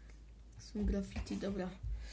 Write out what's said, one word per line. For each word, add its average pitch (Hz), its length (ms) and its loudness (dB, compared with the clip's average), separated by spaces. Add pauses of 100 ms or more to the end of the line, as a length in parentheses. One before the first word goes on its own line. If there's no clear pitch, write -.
(600)
Są - 260 0
graffiti, 196 520 4
dobra. 190 320 2 (440)